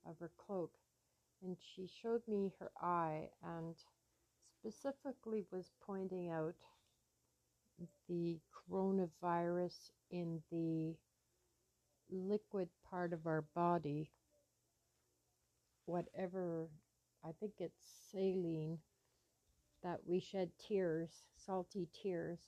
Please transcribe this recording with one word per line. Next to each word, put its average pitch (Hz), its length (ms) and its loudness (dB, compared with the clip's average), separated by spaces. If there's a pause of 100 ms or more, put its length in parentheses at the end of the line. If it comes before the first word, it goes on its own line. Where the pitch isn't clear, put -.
of 165 160 -12
her 165 160 -8
cloak, - 360 0 (720)
and 180 160 -4
she - 280 -10 (140)
showed 233 260 2
me 196 320 2
her - 120 -8 (100)
eye 165 480 2 (140)
and 165 320 -6 (840)
specifically 220 920 -4
was 185 180 -4 (160)
pointing 185 460 -2
out 160 240 0 (1500)
the 170 320 0 (320)
coronavirus 175 1200 2 (180)
in 165 400 -2
the 165 460 0 (1120)
liquid 190 600 0 (200)
part 180 240 0
of 160 140 -4
our 156 160 4 (100)
body, 160 560 4 (1800)
whatever, 175 840 -2 (560)
I 160 160 -6
think 208 200 -4
it's - 260 -6 (260)
saline, 170 680 2 (1040)
that 175 240 -4
we 180 120 4
shed 185 300 -2 (180)
tears, 165 440 2 (240)
salty 185 520 -4 (140)
tears. 170 460 -2